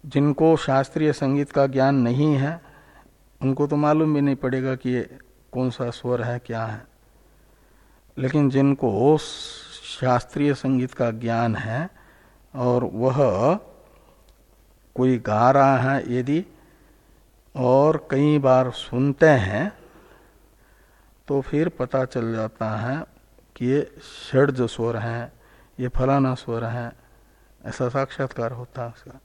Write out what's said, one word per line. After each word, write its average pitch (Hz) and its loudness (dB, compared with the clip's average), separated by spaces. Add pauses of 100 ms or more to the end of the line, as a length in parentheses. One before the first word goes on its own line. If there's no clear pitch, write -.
जिनको 147 2
शास्त्रीय 147 0
संगीत 139 -2
का 139 2
ज्ञान 135 2
नहीं 135 2
है 143 -2 (800)
उनको 135 0
तो 147 -2
मालूम 151 2
भी 147 2
नहीं 143 2
पड़ेगा 131 -2
कि 127 -6
ये 123 -4 (340)
कौन 127 -2
सा 120 -6
स्वर 123 -4
है, 120 -4
क्या 113 -8
है, 110 -10 (1300)
लेकिन 131 0
जिनको 135 2
शास्त्रीय - -4
संगीत 127 -2
का 120 -2
ज्ञान 117 -2
है 113 -6 (640)
और 123 0
वह 123 0 (1400)
कोई 127 2
गा 110 2
रहा 135 6
है 127 -2
यदि 139 -2 (1080)
और 135 2
कई 147 2
बार 131 4
सुनते 135 0
हैं 117 2 (1600)
तो 139 0
फिर 151 -2
पता 131 -4
चल 117 -4
जाता 110 -6
है 127 -6 (520)
कि 123 -4
ये 135 2 (200)
षड्ज 135 0
स्वर 117 -2
हैं, 117 -6 (460)
ये 127 -4
फलाना 135 2
स्वर 117 -6
हैं, 120 -8 (720)
ऐसा 123 -4
साक्षात्कार 131 -6
होता 123 -12
है 117 -10
उसका। - -20